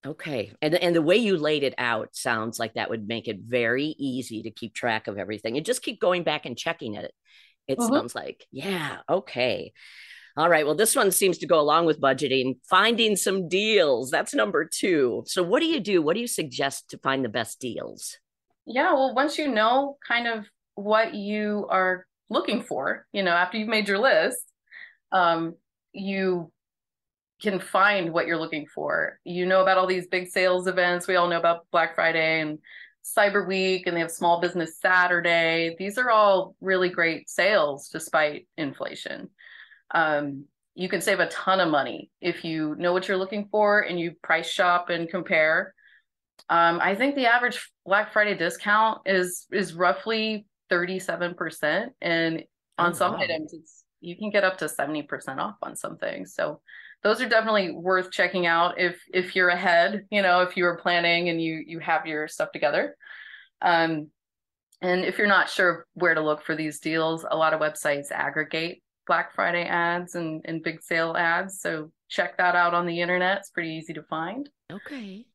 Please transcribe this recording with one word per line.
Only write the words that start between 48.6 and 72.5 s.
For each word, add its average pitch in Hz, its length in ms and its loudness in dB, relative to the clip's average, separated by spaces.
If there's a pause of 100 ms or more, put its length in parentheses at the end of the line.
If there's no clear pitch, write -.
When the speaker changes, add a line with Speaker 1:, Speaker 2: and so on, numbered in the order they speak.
Speaker 2:
is, 180 460 0
is 175 220 -2
roughly 214 720 0 (240)
thirty-seven 175 640 -2
percent. 165 680 -2
And 165 420 0 (360)
on 175 120 4
Speaker 1:
Oh, 175 40 -6
Speaker 2:
some 180 180 0
Speaker 1:
wow. 160 80 -6
Speaker 2:
items, 160 320 -4
it's, - 320 -20 (160)
you 175 160 -10
can 208 140 -6
get 202 140 2
up 190 140 2
to 156 100 -4
seventy 147 340 -4
percent 135 360 -10
off 208 240 -6
on - 140 -10
some - 200 -12
things. - 380 -10
So - 260 -4 (440)
those 233 160 2
are 247 80 -4
definitely 214 420 2
worth 185 400 -2
checking 180 360 0
out 170 340 2
if, 175 180 0 (140)
if 185 240 -2
you're 180 140 4
ahead, 180 600 2
you 208 120 2
know, 180 180 6
if 180 160 0
you 180 80 2
are 170 140 0
planning 170 500 2
and 165 120 -2
you, 160 260 -4
you 165 120 -12
have 160 280 0
your 151 200 -4
stuff 156 240 -6
together. 160 460 -2 (640)
Um, 165 480 2 (720)
and 185 240 0
if - 140 -2
you're 208 100 2
not 185 220 4
sure 175 420 0
where 170 220 2
to 156 80 0
look 151 200 0
for 156 140 -4
these 156 240 -6
deals, 160 500 -2
a 151 60 0
lot 156 160 4
of 156 80 0
websites 151 500 -2
aggregate 151 720 -4 (240)
Black 170 280 0
Friday 175 320 0
ads 175 480 -2
and, 160 320 -6
and 165 160 -8
big 165 200 -8
sale 165 320 -2
ads. 175 460 -2
So 160 320 -6 (160)
check - 300 -4
that 180 180 2